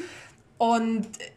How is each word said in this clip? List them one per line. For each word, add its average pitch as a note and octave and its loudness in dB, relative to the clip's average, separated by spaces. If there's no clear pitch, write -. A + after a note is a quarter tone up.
Und A3+ 2